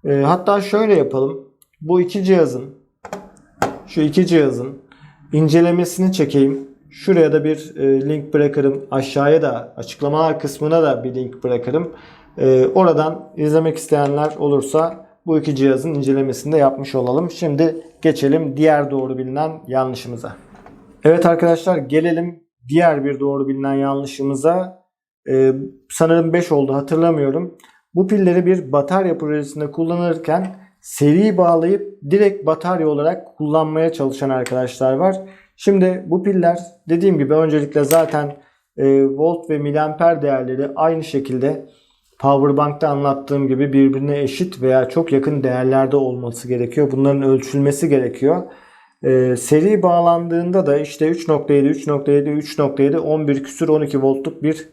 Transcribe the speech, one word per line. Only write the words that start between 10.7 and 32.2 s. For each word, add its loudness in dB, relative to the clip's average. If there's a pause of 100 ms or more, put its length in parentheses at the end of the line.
da 0
bir -6
link -10
bırakırım. -2 (460)
E, 4
oradan 2
izlemek 0
isteyenler 0
olursa -2 (160)
bu 2
iki -2
cihazın 0
incelemesini -2
de 2
yapmış 0
olalım. -2
Şimdi -2 (260)
geçelim 0
diğer 2
doğru -4
bilinen -6 (160)
yanlışımıza. -6 (680)
Evet 4
arkadaşlar, 2
gelelim -2 (240)
diğer 2
bir -4
doğru -2
bilinen -4
yanlışımıza. -4 (460)
Ee, 2 (380)
sanırım 0
beş -2
oldu, 0
hatırlamıyorum. -2 (360)
Bu 0
pilleri 2
bir 0
batarya 0
projesinde -6
kullanırken -4 (240)
seri 2
bağlayıp 0
direkt 2